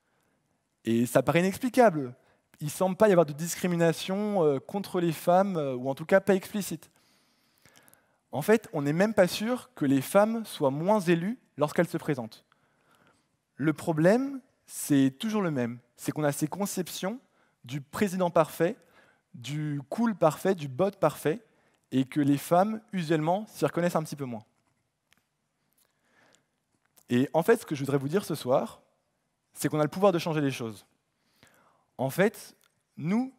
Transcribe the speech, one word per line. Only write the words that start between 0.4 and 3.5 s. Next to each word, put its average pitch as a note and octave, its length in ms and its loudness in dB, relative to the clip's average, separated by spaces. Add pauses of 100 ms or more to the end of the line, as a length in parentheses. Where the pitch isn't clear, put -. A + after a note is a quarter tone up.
Et A#2 220 2
ça C3 160 4
paraît C#3+ 180 2
inexplicable. F#3+ 760 2 (460)
Il D3+ 60 -6
ne D3 40 -4
semble F#3 260 -2
pas A3 120 6
y G3+ 40 6
avoir F3 120 6
de D3 80 -10
discrimination, F3 1120 -2